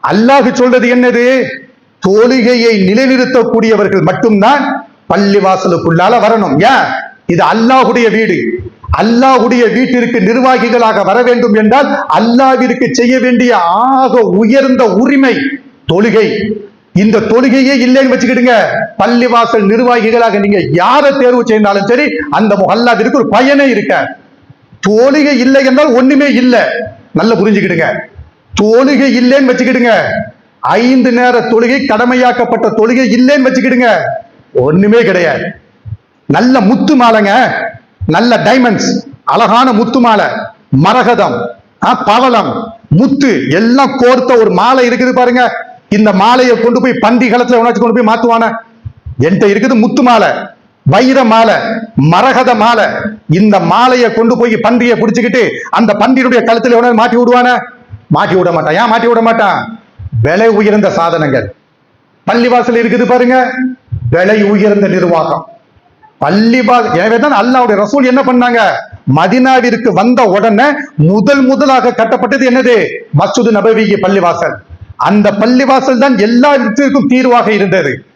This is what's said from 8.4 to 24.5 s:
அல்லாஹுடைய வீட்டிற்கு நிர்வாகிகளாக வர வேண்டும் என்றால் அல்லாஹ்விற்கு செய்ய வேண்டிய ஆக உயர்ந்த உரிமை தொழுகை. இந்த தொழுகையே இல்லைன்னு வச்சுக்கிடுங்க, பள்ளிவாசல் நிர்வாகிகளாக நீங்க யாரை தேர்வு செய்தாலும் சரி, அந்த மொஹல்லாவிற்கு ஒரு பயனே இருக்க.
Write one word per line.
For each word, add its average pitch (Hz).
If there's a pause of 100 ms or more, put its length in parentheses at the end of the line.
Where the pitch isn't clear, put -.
அல்லாஹுடைய 233
வீட்டிற்கு 247
நிர்வாகிகளாக 233
வர 202
வேண்டும் 240
என்றால் 254 (140)
அல்லாஹ்விற்கு 254
செய்ய 254
வேண்டிய 240
ஆக 240
உயர்ந்த 233
உரிமை 262 (520)
தொழுகை. 208 (680)
இந்த 208
தொழுகையே 254 (120)
இல்லைன்னு 254
வச்சுக்கிடுங்க, 247 (440)
பள்ளிவாசல் 233
நிர்வாகிகளாக 226
நீங்க 202 (120)
யாரை 247
தேர்வு 247
செய்தாலும் 208
சரி, 254 (240)
அந்த 208
மொஹல்லாவிற்கு 226
ஒரு 269
பயனே 269
இருக்க. 202 (720)